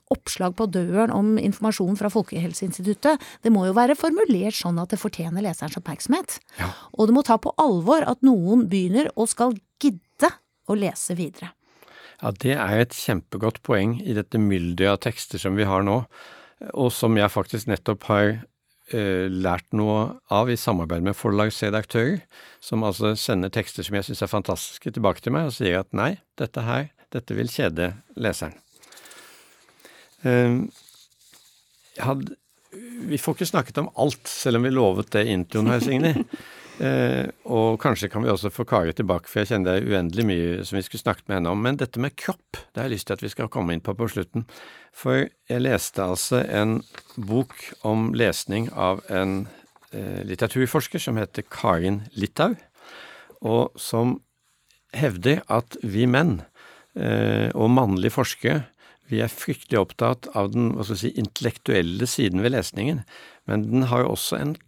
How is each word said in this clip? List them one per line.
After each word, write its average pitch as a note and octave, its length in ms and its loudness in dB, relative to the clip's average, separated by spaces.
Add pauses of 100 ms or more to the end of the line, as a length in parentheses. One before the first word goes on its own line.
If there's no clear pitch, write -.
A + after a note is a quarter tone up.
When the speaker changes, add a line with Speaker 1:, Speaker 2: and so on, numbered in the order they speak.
(100)
Speaker 1:
oppslag - 460 -4
på A3+ 120 0
døren F#3 440 0
om G#3+ 260 4
informasjon G3+ 580 0
fra G3+ 120 -2
Folkehelseinstituttet, F#3+ 1120 0 (220)
det A#3 100 6
må F#3+ 140 6
jo F#3+ 80 0
være B3 200 6
formulert D4+ 640 2
sånn F3 240 -2
at F3+ 80 -4
det G#3+ 100 -2
fortjener E3+ 440 -4
leserens E3 340 -6
oppmerksomhet. - 640 -4 (200)
Speaker 2:
Ja. F2+ 140 -6 (240)
Speaker 1:
Og A3 100 6
det A3+ 80 6
må C#4 80 6
ta A#3 140 4
på - 220 -4
alvor C4 500 4
at A#3+ 140 0
noen A3+ 480 6
begynner G3 480 2
og A3+ 100 2
skal A#3+ 240 2 (260)
gidde C#4 520 2 (380)
å G3+ 100 0
lese F#3 360 -4
videre. F3 360 -6 (720)
Speaker 2:
Ja, A#2 80 0
det B2+ 260 0
er G#2+ 240 2
et B2 100 2
kjempegodt G#2 720 -4
poeng A2 380 2
i F3+ 140 -4
dette G#2 240 -2
mylderet F#2+ 560 2
av G2 60 -2
tekster - 380 -6
som F#2+ 180 -2
vi G#2 80 2
har F#2+ 180 2
nå, G#2+ 240 2 (640)
og B2 200 2
som A2+ 240 4
jeg G#2 120 6
faktisk G#2 380 -4
nettopp G#2 380 -2
har, G#2 380 2 (500)
eh, F#2+ 360 -2
lært F#2 440 -2
noe G#2+ 480 0 (100)
av G#2+ 180 4
i B2 60 0
samarbeid F2 480 -2
med G2 140 -2
forlagsredaktører, A2 1080 0 (380)
som A2+ 220 -2
altså G#2+ 360 0
sender F#2+ 320 0
tekster - 340 -4
som G2 120 -4
jeg G2 80 -2
synes - 180 -6
er G2 60 -2
fantastiske - 640 -4
tilbake G2+ 280 0
til A#2+ 120 -2
meg, D#3 140 0
og B2+ 60 -4
sier F#2 280 2
at - 120 -8
nei, B2+ 260 0 (200)
dette A#2+ 240 -4
her, B2 260 -2 (220)
dette - 240 -6
vil A#2 140 -2
kjede F2 460 -2 (220)
leseren. F#2 380 -4 (1700)
Ehm, B2 460 4 (1300)
jeg - 100 -6
hadde, C3+ 300 -4 (360)
vi A#3 440 -6
får - 180 -2
ikke - 180 -4
snakket C#3+ 260 -2
om D3+ 200 -4
alt, C#3 280 0
selv - 300 0
om A#2+ 60 4
vi C3 80 2
lovet G#2+ 400 4
det G#2+ 160 2
i A2+ 80 0
introen G#2+ 320 0
her, A#2+ 140 2
Signy. C3+ 340 2 (100)
Speaker 1:
<laughs> - 0 - (580)
Speaker 2:
Eh, C3 460 0 (160)
og A2 340 2
kanskje A2 320 0
kan A2 140 -4
vi B2 80 2
også G2 180 -2
få A#2+ 140 -6
Kari E2+ 320 2
tilbake, F#2 320 -2
for - 140 -2
jeg G2+ 80 -4
kjenner F#2+ 260 2
det G2+ 60 0
er A#2+ 100 -4
uendelig F#2 320 0
mye F2 400 0
som G2 140 -6
vi F#2+ 40 -2
skulle - 200 -12
snakket - 260 -2
med G2+ 80 -2
henne F2 160 0
om. G#2 80 -2
Men B2 160 0
dette A#2+ 240 -4
med C#3 160 -4
kropp, - 400 -10
det - 240 -12
har C3 80 -4
jeg A#2+ 80 -4
lyst - 100 -10
til - 60 -6
at F#2+ 100 -6
vi G#2 60 -8
skal A2 200 -6
komme F2 260 -2
inn E2 100 -4
på G#2 100 -4
på A2+ 140 -2
slutten. G#2 380 -4 (440)
For C3+ 380 0 (220)
jeg B2 100 0
leste A#2 420 0
altså F#2 460 0
en A2 340 0 (320)
bok A#2 380 0 (320)
om A2 300 0
lesning A2 580 0
av F#2+ 380 0
en, F#2+ 360 0 (460)
eh, G2 320 -8
litteraturforsker A#2+ 760 -2
som A#2 220 -4
heter G#2 320 -6
Karin G2 640 0
Littau, E3 400 0 (840)
og A#2 360 0
som A#2+ 420 -2 (720)
hevder B2 560 0
at A#2 320 -2
vi A2 240 2
menn, B2+ 340 2 (560)
eh, A2 580 0
og A2+ 160 2
mannlige A2 460 2
forskere, C3 480 0 (480)
vi A2 80 0
er A2+ 80 0
fryktelig - 500 -4
opptatt A#2 560 0
av G2+ 180 0
den, A#2 200 0
hva B2+ 120 -4
skal G2+ 120 -4
jeg G2 160 -4
si, - 80 -4
intellektuelle G#2 880 -2
siden F#2+ 320 0
ved A#2+ 160 0
lesningen, A#2+ 480 -4 (420)
men G#2+ 240 -2
den B2+ 120 4
har B2 200 2
jo A2+ 140 0
også - 240 -4
en D3 160 -4 (120)